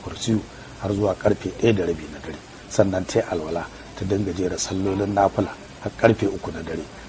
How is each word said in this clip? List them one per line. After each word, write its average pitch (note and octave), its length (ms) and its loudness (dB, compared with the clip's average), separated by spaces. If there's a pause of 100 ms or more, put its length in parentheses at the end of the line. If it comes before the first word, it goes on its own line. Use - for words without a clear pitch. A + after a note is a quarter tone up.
Kursiyu G#2+ 380 0 (400)
har F#2+ 120 -2
zuwa G2+ 220 2
karfe G2 460 2
ɗaya A2+ 160 6
da F2+ 100 0
rabi D#2+ 260 -2
na D2 60 -12
dare. D#2 180 -10 (320)
Sannan F#2+ 380 4
ta - 140 0
yi G#2+ 100 -2
alwala, E2 360 -2 (300)
ta - 80 -6
dinga G2 280 0
jera F2 260 -2
sallolin G2 560 0
nafila G2 360 4 (320)
har G#2 140 -4
karfe A2+ 300 6
uku G2 240 -4
na E2 120 -8
dare. D#2+ 200 -6 (260)